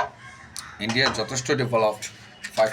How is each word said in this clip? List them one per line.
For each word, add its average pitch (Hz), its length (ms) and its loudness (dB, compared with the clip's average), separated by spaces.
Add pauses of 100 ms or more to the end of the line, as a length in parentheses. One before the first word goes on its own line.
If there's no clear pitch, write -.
(800)
ইন্ডিয়া 117 360 2
যথেষ্ট 123 320 -4
ডেভেলপড, 120 580 2 (500)
ফাইভ 110 180 4